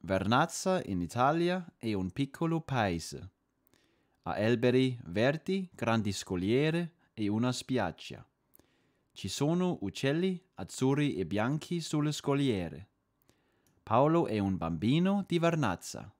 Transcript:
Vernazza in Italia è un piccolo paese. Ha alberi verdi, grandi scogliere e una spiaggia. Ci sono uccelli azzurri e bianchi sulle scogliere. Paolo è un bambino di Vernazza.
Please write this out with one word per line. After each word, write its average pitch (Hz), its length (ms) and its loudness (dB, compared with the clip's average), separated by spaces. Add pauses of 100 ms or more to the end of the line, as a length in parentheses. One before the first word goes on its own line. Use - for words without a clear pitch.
Vernazza 120 840 0
in 92 160 -2
Italia 165 760 0
è 113 160 -4
un 92 180 -2
piccolo 165 500 -2
paese. 95 680 -2 (960)
Ha 82 100 -6
alberi 120 720 4
verdi, 151 680 0
grandi 113 380 0
scogliere 135 840 0 (200)
e 107 140 -2
una 113 240 2
spiaggia. - 760 -4 (880)
Ci - 140 -10
sono 170 540 0
uccelli 160 600 0 (140)
azzurri 135 600 0
e 92 100 -2
bianchi 131 560 -2
sulle 151 300 0
scogliere. 104 800 -2 (920)
Paolo 151 440 4
è 107 120 0
un 98 180 0
bambino 139 720 2
di 170 100 0
Vernazza. 156 840 -2